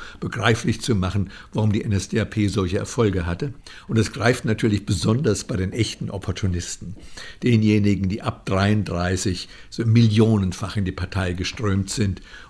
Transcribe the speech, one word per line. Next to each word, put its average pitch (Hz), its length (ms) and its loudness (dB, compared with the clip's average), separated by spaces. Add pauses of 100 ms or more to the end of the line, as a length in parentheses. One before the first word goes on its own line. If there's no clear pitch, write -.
(200)
begreiflich 113 600 0
zu 117 140 0
machen, 92 340 0 (240)
warum 107 180 2
die 104 120 0
N 110 80 -2
S 98 180 0
D - 100 0
A 101 60 0
P 104 220 0
solche 98 320 0
Erfolge 101 480 0
hatte. 143 260 -4 (340)
Und 113 120 2
es 101 120 0
greift 120 320 0
natürlich 104 440 0
besonders 110 560 2
bei - 120 -6
den 95 160 -2
echten 92 380 -4
Opportunisten, 87 840 -4 (480)
denjenigen, 104 680 4
die 107 140 -4
ab - 240 -6
dreiunddreißig 95 1000 0 (200)
so - 160 -4
millionenfach 107 920 4
in 98 80 0
die 92 60 -2
Partei 92 420 -4
geströmt 95 580 -2
sind, 98 320 -2 (260)